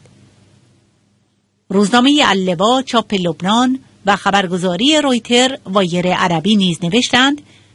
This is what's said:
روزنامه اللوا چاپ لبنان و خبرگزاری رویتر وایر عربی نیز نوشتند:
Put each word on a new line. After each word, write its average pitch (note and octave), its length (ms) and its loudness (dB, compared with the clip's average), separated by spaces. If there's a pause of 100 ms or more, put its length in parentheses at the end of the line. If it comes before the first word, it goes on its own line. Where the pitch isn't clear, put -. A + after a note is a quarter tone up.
(1700)
روزنامه A#3+ 560 2
اللوا F#3+ 580 0
چاپ A3+ 320 -2
لبنان G3+ 640 0 (280)
و G3 100 4
خبرگزاری F#3+ 880 0
رویتر B3+ 600 0
وایر F3+ 500 -2
عربی F3 420 0
نیز F#3 260 0
نوشتند: B3 580 0 (340)